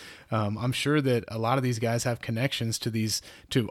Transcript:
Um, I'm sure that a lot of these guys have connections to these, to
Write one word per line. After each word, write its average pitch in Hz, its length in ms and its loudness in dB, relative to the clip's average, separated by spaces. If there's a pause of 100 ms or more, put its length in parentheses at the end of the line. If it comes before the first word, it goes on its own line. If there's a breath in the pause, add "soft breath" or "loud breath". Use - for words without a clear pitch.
(320 loud breath)
Um, 107 260 0
I'm 123 140 0
sure 147 280 2
that 127 280 2
a 113 100 -8
lot 117 220 2
of 131 40 0
these 123 140 0
guys 117 280 0
have 120 160 -2
connections 113 580 -2
to 120 100 -4
these, 110 320 0 (300 loud breath)
to 110 180 2